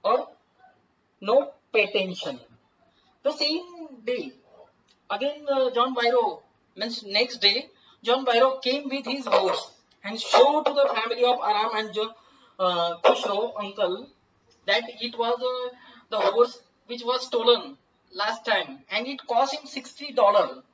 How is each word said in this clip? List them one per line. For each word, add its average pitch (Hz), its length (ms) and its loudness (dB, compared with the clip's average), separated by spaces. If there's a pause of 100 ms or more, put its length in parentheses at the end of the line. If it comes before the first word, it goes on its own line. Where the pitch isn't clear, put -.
Or - 260 0 (880)
no 254 340 2 (200)
pay 214 120 4
attention. 180 540 -6 (840)
The 285 80 0
same 311 720 -8
day, 247 280 -6 (760)
again, 285 400 -4
uh, 262 220 2
John 247 240 2
Byro, 240 460 2 (340)
means 226 280 -8
next 214 340 -2
day, 208 320 0 (340)
John 254 200 2
Byro 254 380 4
came 277 260 -2
with 269 180 -6
his 254 200 -6
horse 190 460 0 (320)
and 214 180 -10
showed 294 460 4
to 277 60 0
the 277 200 2
family 233 320 0
of 247 140 2 (120)
Aram 214 240 0
and 214 180 -4
Jo-, 214 200 -4 (460)
uh, 175 440 0
Khushro 214 560 2
uncle 196 480 -4 (600)
that 214 160 2 (180)
it 233 160 -10
was, 240 240 -2 (100)
uh, 247 240 -6 (340)
the 220 100 -4
horse 214 420 2 (240)
which 240 180 -12
was 247 220 -2
stolen 226 520 0 (360)
last 214 320 -4
time, 190 440 -2
and 220 180 -6
it 277 200 -12
cost 269 280 0
him 302 100 -14
sixty - 480 -14
dollars. - 480 4 (120)